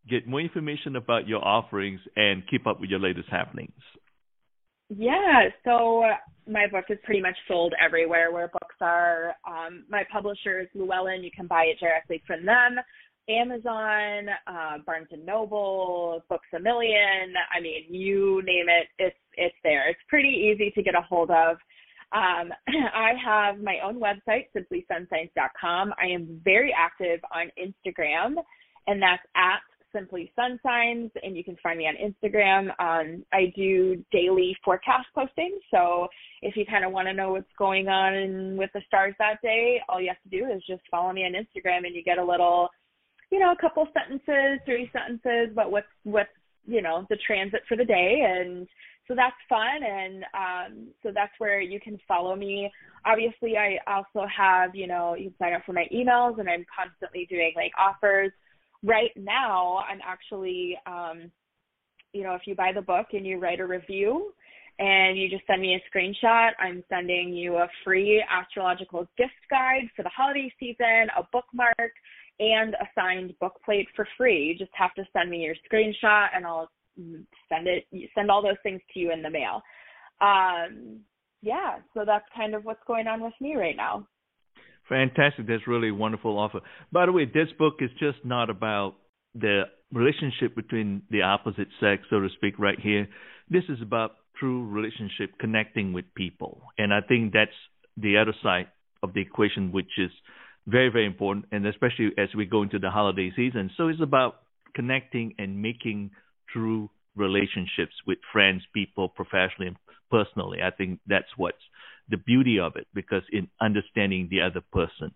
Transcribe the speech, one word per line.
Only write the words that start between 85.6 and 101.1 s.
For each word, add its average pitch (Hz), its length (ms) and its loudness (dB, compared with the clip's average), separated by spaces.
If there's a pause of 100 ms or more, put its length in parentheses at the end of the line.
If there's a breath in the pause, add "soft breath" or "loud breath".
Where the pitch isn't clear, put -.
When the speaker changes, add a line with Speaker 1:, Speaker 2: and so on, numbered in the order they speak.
Speaker 1:
really 117 240 0
a 101 40 -4
wonderful 107 440 -2
offer. 104 220 -2 (300 loud breath)
By 175 160 4
the 185 60 2
way, 170 140 4
this 156 220 2 (100)
book 151 220 2
is 127 100 -2 (100)
just 147 240 -4
not 123 260 -2
about 101 440 -2 (400)
the 101 300 2 (280)
relationship 127 640 0
between 104 540 -4
the 104 120 2
opposite 101 460 0 (120)
sex, 101 280 4
so 104 120 2
to 95 160 -2
speak, 101 220 -4
right 101 220 2
here. 104 260 0 (440 loud breath)
This 180 180 2
is 135 140 -6
about 110 300 -2 (260)
true 127 280 -2
relationship, 104 720 -6
connecting 107 540 -2
with 90 220 -6
people. - 480 -8 (160)
And 104 140 2
I 104 140 4
think 113 260 2
that's 107 180 4 (460)
the 104 220 2
other 110 240 2
side 90 260 0 (340)
of 92 100 -8
the 101 80 -2
equation, 98 520 0
which 95 260 -4
is 92 120 -2 (560 loud breath)
very, 123 220 4
very 113 180 2
important, 101 460 -4